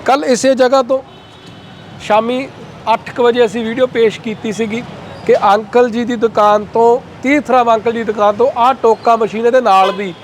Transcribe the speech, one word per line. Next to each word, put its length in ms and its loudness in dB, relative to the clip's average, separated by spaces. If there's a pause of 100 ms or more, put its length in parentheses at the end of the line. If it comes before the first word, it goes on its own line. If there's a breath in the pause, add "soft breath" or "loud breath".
ਕੱਲ੍ਹ 220 0
ਇਸੇ 280 2
ਜਗ੍ਹਾ 280 2
ਤੋਂ 160 -2 (1000)
ਸ਼ਾਮੀ 480 -2 (460)
ਅੱਠ 200 -8
ਕੁ 80 -2
ਵਜੇ 220 4
ਅਸੀਂ 200 -4
ਵੀਡੀਓ 220 -2
ਪੇਸ਼ 340 0
ਕੀਤੀ 320 -8
ਸੀਗੀ 300 -6 (440)
ਕਿ 100 4
ਅੰਕਲ 540 2
ਜੀ 140 -4
ਦੀ 120 -4
ਦੁਕਾਨ 480 2
ਤੋਂ, 360 2 (220)
ਤੀਰਥ 280 0
ਰਾਮ 240 4
ਅੰਕਲ 180 -2
ਜੀ 60 -6
ਦੀ 60 -4
ਦੁਕਾਨ 320 0
ਤੋਂ 200 2
ਆਹ 180 2
ਟੋਕਾ 420 2
ਮਸ਼ੀਨ 300 -2
ਇਹਦੇ 140 2
ਨਾਲ 360 2
ਦੀ 280 -8